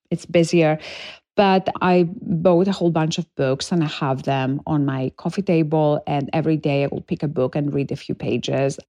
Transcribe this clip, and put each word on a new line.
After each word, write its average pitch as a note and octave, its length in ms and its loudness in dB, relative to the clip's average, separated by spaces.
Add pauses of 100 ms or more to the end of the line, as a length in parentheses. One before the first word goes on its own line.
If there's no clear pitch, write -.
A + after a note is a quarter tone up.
it's - 160 -6
busier. E3 540 4 (560)
But F#3+ 320 4 (140)
I F3+ 260 4 (140)
bought F3 480 2
a - 20 0
whole F3 180 0
bunch D#3+ 280 0
of - 180 -8
books C3+ 360 -2
and F3 120 2
I D3 40 0
have C#3 360 -4
them C3+ 420 -2
on D3 200 0
my C3 320 -2
coffee - 240 -4
table. D#3 640 2
And C#3+ 240 -2
every D#3 260 0
day C#3 280 0
I - 20 0
will - 140 -8
pick - 200 -8
a D#3 60 -2
book B2+ 280 -2
and D3 180 -2
read C#3 180 -4
a C#3 60 -6
few - 180 -8
pages. C3+ 720 -2